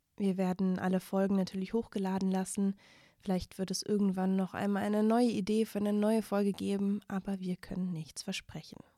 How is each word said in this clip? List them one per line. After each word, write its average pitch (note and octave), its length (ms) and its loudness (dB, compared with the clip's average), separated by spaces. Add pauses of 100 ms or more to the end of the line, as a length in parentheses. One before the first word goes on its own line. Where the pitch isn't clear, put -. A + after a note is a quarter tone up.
(160)
Wir F#3+ 220 0
werden F#3 400 0
alle F#3 220 0
Folgen G3 380 0
natürlich F#3+ 360 -2
hochgeladen F#3+ 560 -2
lassen. G3 460 0 (420)
Vielleicht - 400 -4
wird F#3+ 140 -4
es F#3 100 -4
irgendwann F#3+ 540 2
noch F#3+ 180 0
einmal G3+ 300 0
eine G#3 180 2
neue A3+ 300 4
Idee G#3+ 340 2
für G#3 140 -4
eine G#3 120 0
neue G#3 300 4
Folge G3+ 300 2
geben, G3 560 -2
aber G3 320 -4
wir F3+ 160 -4
können F#3 360 -6
nichts D#3+ 300 -8
versprechen. - 560 -10 (200)